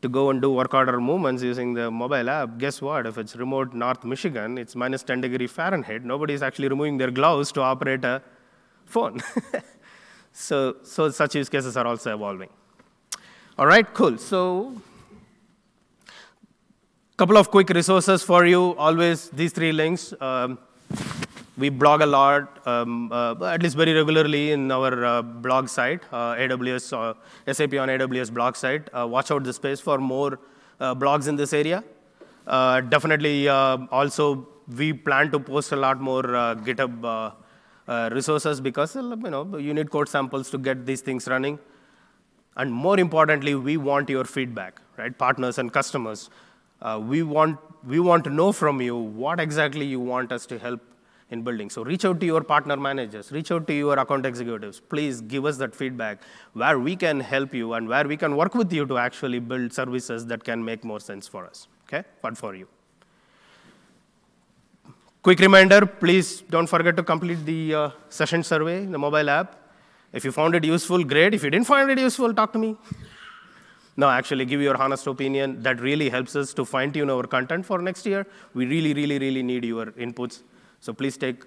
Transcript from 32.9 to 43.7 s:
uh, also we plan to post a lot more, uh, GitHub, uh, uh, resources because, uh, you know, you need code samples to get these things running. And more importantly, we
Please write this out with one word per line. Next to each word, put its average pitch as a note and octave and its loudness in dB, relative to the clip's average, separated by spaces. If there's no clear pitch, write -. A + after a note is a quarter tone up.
uh, C3+ 4
also C#3 0
we D3+ 0
plan C#3 2
to D3 0
post C3+ -4
a D3 -2
lot C3+ 2
more, C3 -2
uh, A#2+ 0
GitHub, A#2+ -4
uh, A2 -6
uh, A#2 -2
resources D3 -2
because, C3+ -4
uh, C4+ -6
you A#3 -8
know, D#3 -8
you D3 -6
need D3+ -2
code D3 0
samples C3+ -4
to C#3 -6
get C3 -4
these C3 -6
things B2+ -6
running. C3 -2
And C#3 -4
more E3+ 2
importantly, D3+ 4
we C#3 -2